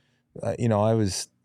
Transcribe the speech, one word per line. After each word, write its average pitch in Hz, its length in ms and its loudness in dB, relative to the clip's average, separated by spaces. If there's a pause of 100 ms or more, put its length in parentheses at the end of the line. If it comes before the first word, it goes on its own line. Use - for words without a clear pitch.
(400)
uh, - 200 -4
you 120 80 0
know, 104 120 4
I 110 140 4
was 104 340 -2 (160)